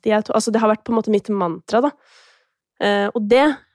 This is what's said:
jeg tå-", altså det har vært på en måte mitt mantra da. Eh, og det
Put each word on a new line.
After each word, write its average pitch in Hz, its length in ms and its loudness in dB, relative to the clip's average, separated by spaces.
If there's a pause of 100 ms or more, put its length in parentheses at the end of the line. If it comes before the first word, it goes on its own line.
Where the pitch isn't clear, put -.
jeg 214 220 0
tå-", - 100 -8
altså 214 160 -2
det 226 80 -2
har 214 80 4
vært - 160 -6
på 233 60 -4
en 226 80 0
måte 220 100 -4
mitt 202 160 0
mantra 190 560 -4
da. 285 80 0 (880)
Eh, 202 320 0
og 220 160 -4
det 247 160 4 (320)